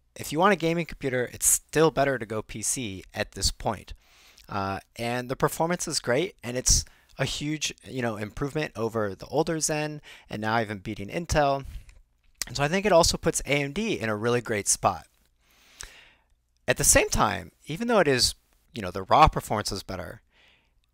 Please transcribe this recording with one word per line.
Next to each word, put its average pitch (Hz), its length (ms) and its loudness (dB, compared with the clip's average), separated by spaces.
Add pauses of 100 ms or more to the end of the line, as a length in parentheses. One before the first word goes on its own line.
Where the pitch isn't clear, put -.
(180)
if - 160 -8
you 151 60 -2
want 196 120 6
a 185 60 4
gaming 165 280 0
computer, 127 460 -4
it's - 160 -2
still - 420 4
better 135 300 2
to 113 60 -6
go 107 160 -6
P 110 200 -12
C 101 520 -6
at 104 180 -4
this - 180 -2
point. 92 440 -6 (560)
Uh, 98 300 -4 (180)
and 120 320 -4
the 131 80 -4
performance 165 500 -2
is 151 140 -4
great, 135 420 0
and 123 140 -6
it's - 260 2 (340)
a 135 60 -2
huge, 147 500 -4 (120)
you 123 160 -6
know, 113 160 -2
improvement 135 580 -6
over 107 400 -2
the - 120 -16
older 160 340 0
Zen, 151 400 -2 (280)
and 107 120 -6
now 110 180 2
even 104 200 -2
beating 101 280 -8
Intel. 143 560 0 (840)
And 123 120 -10
so 143 60 0
I 147 40 2
think 190 180 0
it 202 60 4
also 170 260 6
puts - 280 0
A 143 180 0
M 139 80 -4
D 196 260 -2
in 110 120 -2
a 107 80 0
really 120 240 0
great 107 260 -4
spot. 92 400 0 (1600)
At 127 80 2
the 143 80 -2
same 415 260 4
time, 95 440 0 (140)
even 196 200 -6
though 226 120 6
it 160 80 6
is, 127 280 4 (380)
you 113 80 -10
know, 90 100 -6
the 95 120 -6
raw 147 260 8
performance 110 420 -2
is 95 100 -6
better, 90 400 -12 (720)